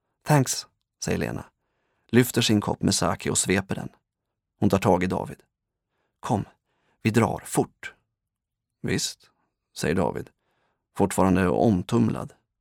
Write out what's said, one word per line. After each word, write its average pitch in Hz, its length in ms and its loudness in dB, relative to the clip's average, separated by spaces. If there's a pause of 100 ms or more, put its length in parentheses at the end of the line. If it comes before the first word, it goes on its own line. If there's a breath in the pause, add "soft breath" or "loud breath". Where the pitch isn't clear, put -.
(260)
"Thanks", - 400 0 (380)
säger 90 140 -4
Lena, 60 260 -6 (640)
lyfter 123 340 2
sin 104 180 2
kopp - 220 -4
med 95 120 2
sake 87 360 -2
och - 80 -2
sveper 95 360 -2
den. - 140 -10 (720)
Hon 101 120 2
tar 98 80 4
tag 92 260 2
i - 20 -2
David. - 360 -6 (800)
"Kom, - 240 -2 (580)
vi 113 80 0
drar, 113 360 0
fort." - 480 -6 (880)
"Visst", - 480 -6 (460)
säger - 180 -2
David, - 360 -2 (680)
fortfarande 92 520 2
omtumlad, 104 840 0 (280)